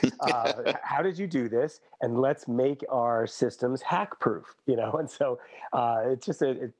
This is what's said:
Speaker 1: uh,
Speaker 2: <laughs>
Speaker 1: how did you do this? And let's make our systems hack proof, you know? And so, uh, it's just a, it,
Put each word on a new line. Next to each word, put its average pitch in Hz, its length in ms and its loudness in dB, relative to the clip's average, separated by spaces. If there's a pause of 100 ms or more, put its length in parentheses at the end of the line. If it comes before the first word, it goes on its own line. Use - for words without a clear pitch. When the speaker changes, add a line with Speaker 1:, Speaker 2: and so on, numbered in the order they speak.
(200)
Speaker 1:
uh, 123 580 0
Speaker 2:
<laughs> - 60 -16
Speaker 1:
how 139 180 0
did 180 160 0
you 196 80 -2
do 135 220 0
this? 120 320 0 (200)
And 120 200 0
let's 139 260 2
make 127 420 2
our 117 380 2
systems 127 560 0
hack - 380 -2
proof, - 340 -2 (120)
you 127 100 2
know? 110 160 -2
And 156 180 -2
so, 127 300 0 (320)
uh, 117 320 2
it's 127 200 -2
just - 180 -2
a, 139 80 2
it, 123 300 -4